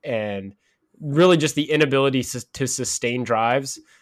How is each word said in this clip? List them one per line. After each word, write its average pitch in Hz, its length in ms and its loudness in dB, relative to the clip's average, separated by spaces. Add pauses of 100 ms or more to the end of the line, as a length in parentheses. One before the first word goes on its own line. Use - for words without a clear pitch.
and 104 520 -6 (440)
really 160 380 4
just 151 180 0
the 147 160 -2
inability 135 520 2
sus-, 120 200 -10 (100)
to 131 140 -4
sustain 123 560 -4
drives. 120 560 0 (220)